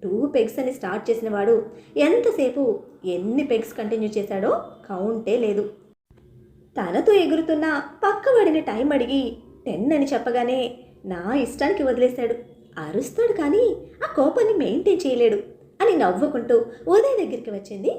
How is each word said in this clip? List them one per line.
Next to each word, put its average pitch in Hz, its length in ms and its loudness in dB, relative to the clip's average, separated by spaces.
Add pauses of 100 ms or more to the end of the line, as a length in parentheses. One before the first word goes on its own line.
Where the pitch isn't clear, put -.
టూ 214 240 -2
పెగ్స్ 240 320 0
అని 262 140 -2
స్టార్ట్ 208 360 -8
చేసిన 226 200 -2
వాడు 214 360 2 (320)
ఎంతసేపు 285 800 2 (260)
ఎన్ని 196 380 -2
పెగ్స్ 226 300 -2
కంటిన్యూ 220 360 -4
చేశాడో 202 400 -2 (400)
కౌంటే 208 480 -2
లేదు. 208 320 0 (1040)
తనతో 208 380 2
ఎగురుతున్న 311 680 2 (220)
పక్కవాడిని 415 580 4
టైమ్ 254 300 -2
అడిగి 254 460 0 (280)
టెన్ 220 280 0
అని 285 120 2
చెప్పగానే 247 760 -2 (260)
నా 185 280 -6
ఇష్టానికి 285 500 0
వదిలేశాడు, 247 520 0 (440)
అరుస్తాడు 277 540 -2
కానీ 359 420 2 (280)
ఆ 622 120 -6
కోపాన్ని 427 380 2
మెయింటైన్ 330 540 0
చేయలేడు 233 300 2 (440)
అని 392 160 4
నవ్వుకుంటూ 233 680 2 (220)
ఉదయ్ 440 380 4
దగ్గరికి 233 260 -8
వచ్చింది 202 480 -6